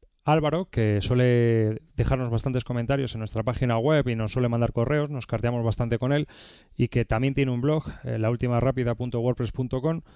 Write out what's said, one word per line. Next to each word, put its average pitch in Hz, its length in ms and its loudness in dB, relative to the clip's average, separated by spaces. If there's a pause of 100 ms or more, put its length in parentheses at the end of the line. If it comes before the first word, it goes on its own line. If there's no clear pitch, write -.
(240)
Álvaro, 151 460 0
que 107 320 2
suele 117 800 2 (140)
dejarnos 127 340 0
bastantes 123 340 -2
comentarios 123 500 -2
en 113 40 -8
nuestra 110 240 -6
página 120 360 0
web 139 300 2
y 117 80 -2
nos 110 160 -4
suele 123 160 0
mandar 117 240 0
correos, 143 380 0
nos 135 160 -8
carteamos 120 380 -2
bastante 113 340 0
con 127 140 0
él, 147 160 2 (480)
y 123 120 2
que 117 160 0
también 127 300 0
tiene 131 180 2
un 120 80 -2
blog, 151 240 0 (200)
eh, 117 140 -4
laultimarapida 120 760 0
punto 120 260 -4
wordpress 120 320 -2
punto 127 280 -4
com, 160 220 -2 (140)